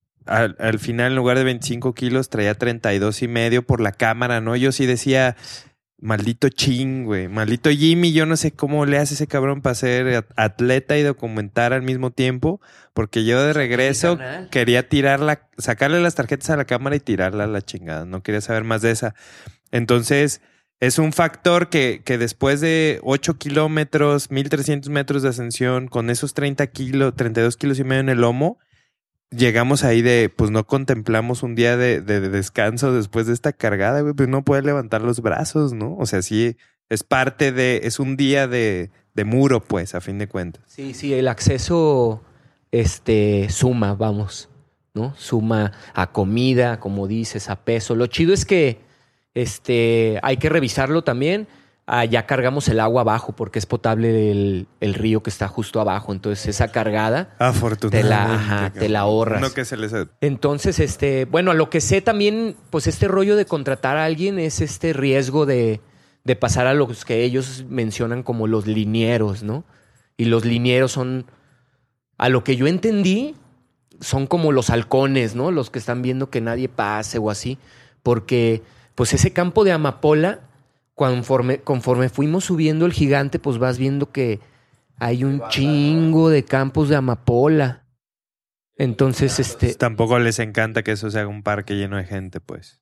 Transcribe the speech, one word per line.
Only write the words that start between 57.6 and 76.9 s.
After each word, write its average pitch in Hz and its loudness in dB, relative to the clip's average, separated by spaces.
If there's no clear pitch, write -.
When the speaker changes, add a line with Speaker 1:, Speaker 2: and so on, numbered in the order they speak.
Speaker 2:
te 120 2
la, 104 2
ajá, 104 -2
Speaker 1:
cabrón. 98 -14
Speaker 2:
te 110 -2
la 107 0
ahorras. 107 0
Speaker 1:
No 131 -2
que 131 -6
se 120 -10
les 110 -6
Speaker 2:
Entonces, 147 -2
este, 139 0
bueno, 180 2
a 170 4
lo 160 2
que 165 0
sé 190 2
también, 208 0
pues, 156 -2
este 160 0
rollo 196 2
de 202 4
contratar 139 -2
a 156 0
alguien 170 -2
es 160 -4
este 165 -2
riesgo 135 2
de, 117 0
de - 0
pasar 123 2
a 135 4
los 123 -2
que 117 0
ellos 131 -4
mencionan 120 -4
como 117 -2
los 110 0
linieros, 107 0
¿no? 110 -6
Y 117 0
los 113 2
linieros 123 2
son, 127 -6
a 123 2
lo 127 4
que 135 2
yo 127 2
entendí, 202 0
son 135 -2
como 165 2
los 127 2
halcones, 123 2
¿no? 131 -2
Los 147 -2
que 123 -8
están 123 -4
viendo 131 -4
que 120 -2
nadie 120 -4
pase 107 -4